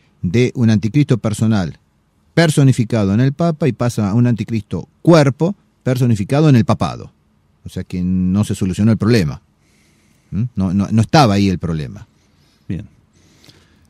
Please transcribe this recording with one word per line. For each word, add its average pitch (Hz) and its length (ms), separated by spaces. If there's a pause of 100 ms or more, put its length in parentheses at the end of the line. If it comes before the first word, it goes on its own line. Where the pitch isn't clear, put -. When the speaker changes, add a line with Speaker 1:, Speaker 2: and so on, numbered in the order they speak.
(220)
Speaker 1:
de 113 320
un 117 160
anticristo 110 480
personal 104 640 (540)
personificado 127 800
en 110 80
el 135 120
Papa 170 340
y 123 60
pasa 113 360
a 92 60
un 120 120
anticristo 107 600 (140)
cuerpo 156 540 (280)
personificado 123 680
en 135 60
el 117 100
papado. 65 460 (540)
O 92 40
sea 92 140
que 90 200
no 92 400
se 104 120
solucionó 101 360
el 107 60
problema. 101 440 (920)
¿Mm? 98 120 (120)
No, 95 180
no, 98 180
no 110 100
estaba 120 340
ahí 101 140
el 90 100
problema. 78 460 (640)
Speaker 2:
Bien. 85 180 (1040)